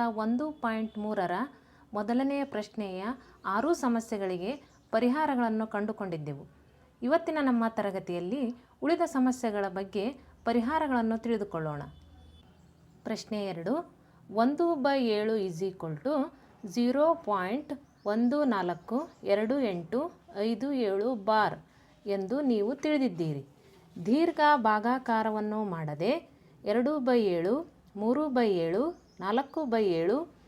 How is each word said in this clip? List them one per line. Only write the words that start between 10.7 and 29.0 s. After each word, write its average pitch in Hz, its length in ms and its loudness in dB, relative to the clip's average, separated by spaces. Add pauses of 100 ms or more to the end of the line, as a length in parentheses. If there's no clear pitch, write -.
ತಿಳಿದುಕೊಳ್ಳೋಣ. 170 640 -4 (1200)
ಪ್ರಶ್ನೆ 208 420 -4
ಎರಡು, 190 480 -4 (360)
ಒಂದು 294 460 2
by 277 220 2
ಏಳು 220 380 2
is 190 280 -2
equal 165 400 -6
to 294 260 0 (340)
ಝೀರೋ 254 500 2
ಪಾಯಿಂಟ್ 214 680 -4 (240)
ಒಂದು 240 400 2
ನಾಲ್ಕು 208 640 -2 (160)
ಎರಡು 214 340 2
ಎಂಟು 226 540 -2 (240)
ಐದು 226 360 -2
ಏಳು 226 420 0
ಬಾರ್ 208 440 2 (480)
ಎಂದು 196 340 -2
ನೀವು 240 340 2
ತಿಳಿದಿದ್ದೀರಿ. 175 720 0 (600)
ದೀರ್ಘ 320 340 2 (160)
ಭಾಗಾಕಾರವನ್ನು 220 1080 0
ಮಾಡದೆ 170 680 -2 (340)
ಎರಡು 247 340 2
by 247 200 4
ಏಳು, 202 540 2 (240)
ಮೂರು 254 320 0
by 247 180 2
ಏಳು, 190 540 0 (200)